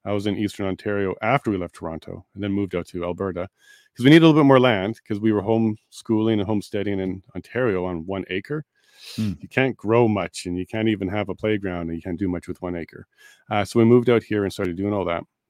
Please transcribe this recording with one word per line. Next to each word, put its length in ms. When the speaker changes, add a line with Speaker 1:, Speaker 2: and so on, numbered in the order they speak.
Speaker 1:
I 80
was 140
in 120
Eastern 280
Ontario 560
after 280
we 80
left 180
Toronto 580
and 80
then 100
moved 240
out 120
to 160
Alberta 440
'cause 80
we 60
need 120
a 40
little 160
bit 40
more 140
land 440
'cause 160
we 120
were 100
homeschooling 920
and 100
homesteading 560
in 220
Ontario 500
on 200
one 240
acre. 340
Speaker 2:
Mm. 220
Speaker 1:
You 80
can't 280
grow 320
much 380
and 120
you 80
can't 220
even 200
have 220
a 40
playground 560
and 60
you 60
can't 160
do 100
much 200
with 140
one 140
acre. 300
Uh, 140
so 160
we 60
moved 240
out 140
here 200
and 80
started 240
doing 180
all 120
that. 180